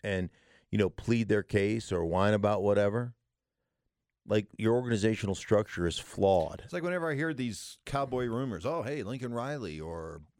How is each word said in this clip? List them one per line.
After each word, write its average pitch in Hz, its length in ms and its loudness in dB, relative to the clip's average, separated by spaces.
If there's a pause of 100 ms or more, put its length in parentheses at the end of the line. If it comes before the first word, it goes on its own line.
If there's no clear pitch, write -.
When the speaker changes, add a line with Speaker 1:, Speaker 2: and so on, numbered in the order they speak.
Speaker 1:
and 92 280 -2 (400)
you 104 60 0
know, 98 120 4
plead 113 380 0
their 104 160 2
case 107 480 0
or 85 140 0
whine 95 280 4
about 101 300 2
whatever. 104 500 2 (1120)
Like, 107 200 2 (100)
your 113 180 4
organizational 110 600 2
structure 104 520 2
is 80 100 -2
flawed. 95 640 2
Speaker 2:
It's - 100 -14
like 175 100 -4
whenever 175 280 -2
I 143 40 -2
hear 156 180 -2
these 123 520 -8
Cowboy 127 420 -2
rumors, 113 380 -4
"Oh, 160 180 -2
hey, 139 200 -6
Lincoln 120 300 -8
Riley 117 460 -6
or, 80 420 -10 (180)